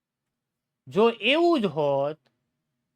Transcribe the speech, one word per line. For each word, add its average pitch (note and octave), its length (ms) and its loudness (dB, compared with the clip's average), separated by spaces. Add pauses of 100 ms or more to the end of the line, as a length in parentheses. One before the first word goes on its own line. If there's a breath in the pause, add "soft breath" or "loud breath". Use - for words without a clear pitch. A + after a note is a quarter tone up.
(880)
જો G3 220 2
એવું C#4+ 520 0
જ F3+ 40 -2
હોત, C#3+ 540 -2 (760)